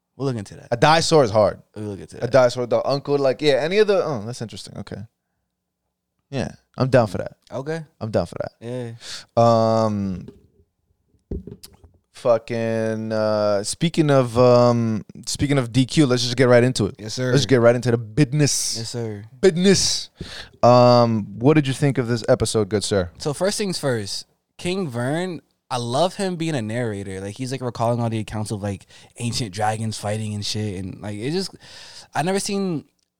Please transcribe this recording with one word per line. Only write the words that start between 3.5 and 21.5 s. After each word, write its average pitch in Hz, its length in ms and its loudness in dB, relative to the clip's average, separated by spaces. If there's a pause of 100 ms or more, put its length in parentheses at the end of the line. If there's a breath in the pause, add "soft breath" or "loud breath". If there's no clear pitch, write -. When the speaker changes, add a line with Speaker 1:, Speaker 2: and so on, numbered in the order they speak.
Speaker 2:
any 165 240 0
of 214 80 4
the, 190 180 2
oh, 127 200 -6
that's 123 160 -10
interesting. - 360 -14
Okay. - 240 -12 (1300)
Yeah, 127 220 -6 (260)
I'm 131 120 0
down 117 180 4
for 95 100 -6
that. - 180 -8 (160)
Speaker 1:
Okay. 151 320 -8 (160)
Speaker 2:
I'm 113 100 -8
down 98 180 -2
for - 120 -14
that. - 220 -8
Speaker 1:
Yeah. 120 320 -10 (420 loud breath)
Speaker 2:
Um, 113 920 2 (1800)
fucking, 113 1000 -2
uh, 107 520 0
speaking 160 480 -2
of, 120 260 2
um, 120 680 4 (220)
speaking 143 320 -2
of 117 160 -4
D 131 120 4
Q, 156 200 2
let's 123 180 2
just 120 140 -4
get 131 100 6
right 120 160 8
into 123 220 0
it. - 140 -4
Speaker 1:
Yes, 110 160 -12
sir. 127 160 -4
Speaker 2:
Let's 135 160 2
get 123 140 6
right 120 140 8
into 123 160 -2
the 117 60 2
business. 127 800 0
Speaker 1:
Yes, 113 120 -8
sir. 110 340 -8 (180)
Speaker 2:
Business. 180 680 2 (520 loud breath)
Um, 117 800 6
what 139 160 4